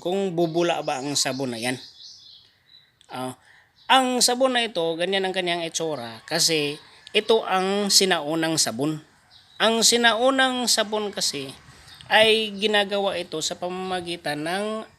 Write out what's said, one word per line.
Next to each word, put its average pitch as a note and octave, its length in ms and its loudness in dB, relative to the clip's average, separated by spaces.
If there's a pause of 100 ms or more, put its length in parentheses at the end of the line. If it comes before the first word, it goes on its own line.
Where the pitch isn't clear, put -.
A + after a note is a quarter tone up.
kung G3 320 -2
bubula E3 480 0
ba D3 160 -4
ang C#3+ 160 -6
sabon C3 400 -2
na A2+ 80 -8
yan. B2 160 -4 (1300)
Ah, B2+ 320 -10 (480)
ang B3+ 400 4
sabon B3 320 2
na A#3 80 0
ito, G#3+ 160 -4 (160)
ganyan F#3+ 240 0
ang F#3 160 -2
kanyang F3 240 -2
itsura D3 640 -6
kasi D3+ 560 0 (320)
ito A3 320 2
ang G3 480 0
sinaunang D#3+ 640 2
sabon. D3 480 -2 (560)
Ang A3+ 240 2
sinaunang B3 800 4
sabon G#3+ 480 -2
kasi C#3 400 -6 (560)
ay A3 480 4
ginagawa G3+ 640 0
ito F3 160 -8
sa D#3 240 -4
pamamagitan F3 880 -6
ng G3 160 -4 (340)